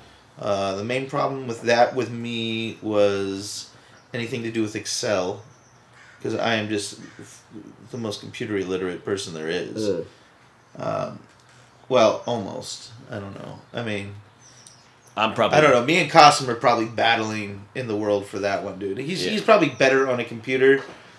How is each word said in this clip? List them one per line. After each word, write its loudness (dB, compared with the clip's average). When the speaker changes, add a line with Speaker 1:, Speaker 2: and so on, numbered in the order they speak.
Speaker 1:
Uh, -2
the -6
main -4
problem -4
with -8
that 4
with -2
me -4
was 0
anything -6
to -6
do 0
with -4
Excel, -2
'cause -4
I 0
am -2
just -6
f-, -20
the -10
most -6
computer -6
illiterate -4
person -6
there -6
is. -4
Speaker 2:
Ugh. -2
Speaker 1:
Um, -6
well, 6
almost. -6
I -8
don't -10
know. -14
I -4
mean, -6
Speaker 2:
I'm 0
probably 4
Speaker 1:
I 10
don't 8
know. 4
Me 2
and 0
Cossum 8
are -2
probably 2
battling -2
in -6
the -2
world 0
for -10
that -2
one, -8
dude. -6
He's, -4
Speaker 2:
Yeah. 0
Speaker 1:
he's 0
probably 6
better 2
on 0
a -4
computer, 2